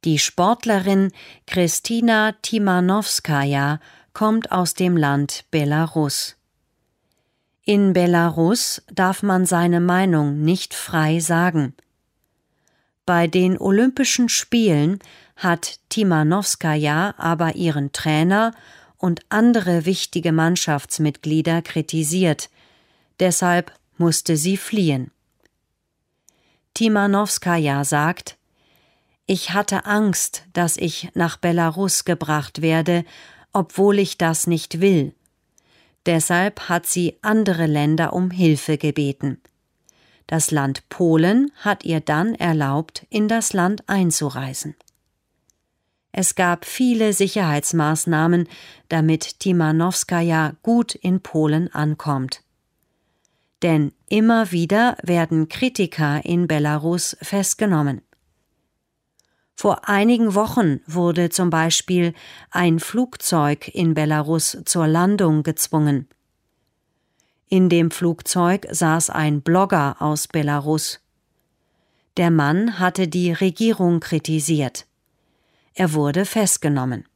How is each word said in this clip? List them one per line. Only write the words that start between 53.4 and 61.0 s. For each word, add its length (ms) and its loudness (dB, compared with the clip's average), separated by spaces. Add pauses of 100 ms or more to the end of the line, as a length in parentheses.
Denn 300 2 (160)
immer 440 2
wieder 520 2
werden 460 0
Kritiker 760 -2
in 240 0
Belarus 760 -2
festgenommen. 800 -2 (1600)
Vor 300 -2
einigen 480 2
Wochen 520 0
wurde 420 0